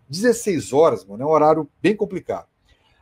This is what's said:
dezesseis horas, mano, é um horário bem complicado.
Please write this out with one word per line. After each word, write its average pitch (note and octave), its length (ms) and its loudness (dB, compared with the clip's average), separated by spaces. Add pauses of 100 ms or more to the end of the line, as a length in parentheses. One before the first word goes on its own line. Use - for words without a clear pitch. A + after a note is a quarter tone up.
dezesseis F#3+ 640 -2
horas, C#3 320 2
mano, G#2 180 -14
é C#3+ 40 -6
um D#3 40 0
horário D#3 380 2 (140)
bem F#3+ 120 2
complicado. E3+ 520 -8 (560)